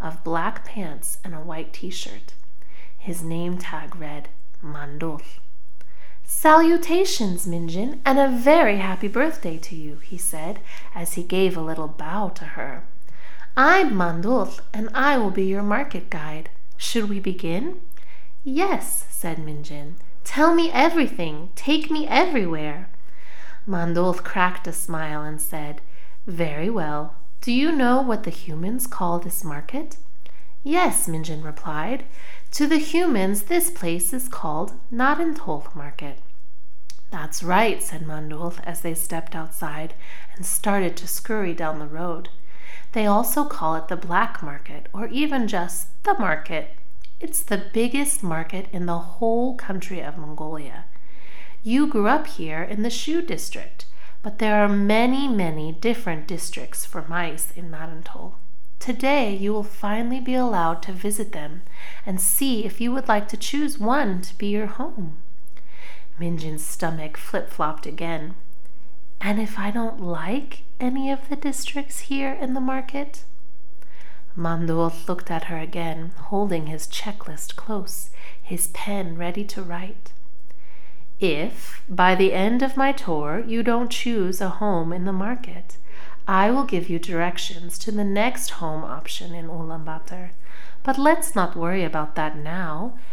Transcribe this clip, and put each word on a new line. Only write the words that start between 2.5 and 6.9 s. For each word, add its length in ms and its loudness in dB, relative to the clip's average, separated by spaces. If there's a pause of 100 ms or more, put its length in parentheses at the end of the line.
His 240 0
name 360 0
tag 360 0
read, 340 0 (320)
"Mandul." 600 0 (1040)
"Salutations, 1200 4